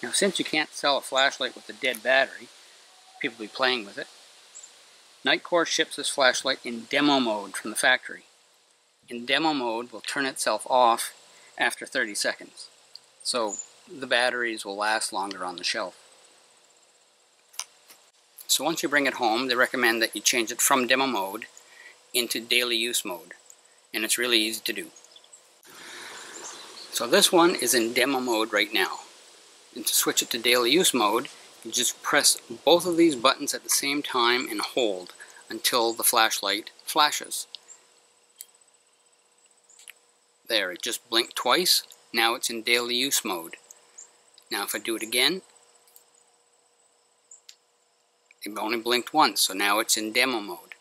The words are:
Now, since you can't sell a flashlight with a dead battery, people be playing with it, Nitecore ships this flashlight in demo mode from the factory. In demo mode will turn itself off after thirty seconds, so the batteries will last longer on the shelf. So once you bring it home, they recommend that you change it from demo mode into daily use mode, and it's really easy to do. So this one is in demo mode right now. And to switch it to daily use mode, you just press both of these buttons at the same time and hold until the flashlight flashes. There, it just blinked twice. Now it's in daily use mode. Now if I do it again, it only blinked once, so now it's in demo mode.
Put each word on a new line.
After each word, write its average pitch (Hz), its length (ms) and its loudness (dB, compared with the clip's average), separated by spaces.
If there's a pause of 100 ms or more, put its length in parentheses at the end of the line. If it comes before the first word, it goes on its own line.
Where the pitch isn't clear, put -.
Now, 123 100 -8
since 196 260 2
you 147 60 0
can't 156 280 -2
sell 143 260 0
a - 20 -4
flashlight 131 560 -2
with 107 120 -20
a 110 40 -12
dead 113 300 -4
battery, 127 460 2 (720)
people 117 240 -8
be 104 40 -12
playing 127 380 0
with 101 120 -14
it, - 80 -8 (1160)
Nitecore 160 420 2
ships - 300 -2
this 139 120 -6
flashlight 135 560 2
in 117 200 -8
demo 143 340 4
mode 107 380 -2
from - 140 -8
the 104 60 -8
factory. 127 460 0 (880)
In 120 180 -12
demo 151 260 0
mode 120 380 -4
will 104 120 -16
turn 139 240 -4
itself 123 440 -4
off 123 420 4 (460)
after 120 280 -2
thirty 113 280 -4
seconds, - 540 -6 (560)
so 110 300 -2 (380)
the 135 140 -12
batteries 120 580 0
will 101 120 -8
last 107 360 -2
longer 98 320 -6
on 87 120 -8
the 87 80 -14
shelf. 101 340 -6 (2500)
So - 160 0
once 160 220 -2
you 160 40 -2
bring 143 180 2
it 123 80 -2
home, 127 340 2
they 120 80 0
recommend 120 460 2
that 113 120 -2
you 107 60 -6
change 117 320 0
it 117 80 -6
from 127 260 4
demo 131 200 2
mode 107 400 -4 (680)
into 120 240 -2
daily 120 380 0
use 117 280 -2
mode, 92 280 -12 (600)
and 110 120 -4
it's - 140 0
really 120 200 2
easy 110 280 -2
to - 60 -4
do. 98 140 -8 (2000)
So 120 160 -4
this 180 240 6
one 175 240 6
is 127 180 0
in 117 180 2
demo 127 280 2
mode 113 320 0
right 104 200 2
now. 87 260 0 (760)
And - 120 -6
to - 80 -2
switch - 280 0
it - 80 -6
to 123 80 -4
daily 120 320 4
use 170 240 4
mode, 117 340 2 (340)
you 117 80 -12
just - 320 -4
press - 360 2 (260)
both 175 220 6
of 175 100 0
these 165 180 6
buttons 131 380 0
at 123 100 -6
the - 60 -20
same 143 340 0
time 123 460 2
and 104 140 -6
hold 98 500 -4 (380)
until 117 420 0
the 117 100 -8
flashlight 110 680 0 (120)
flashes. - 640 0 (3000)
There, 101 240 0
it 85 80 -12
just - 300 -8
blinked - 260 0
twice. 151 460 2 (280)
Now 117 240 2
it's - 140 -6
in 117 140 -6
daily 120 320 0
use 131 280 0
mode. 85 340 -8 (920)
Now 107 140 -4
if - 100 -8
I 113 40 -4
do 113 180 -4
it 101 60 -6
again, 127 400 0 (3000)
it 104 120 -10
only 110 220 -2
blinked 117 340 -2
once, 147 300 4
so - 100 0
now 101 260 2
it's 113 200 0
in 110 120 -4
demo 123 300 0
mode. 98 400 -14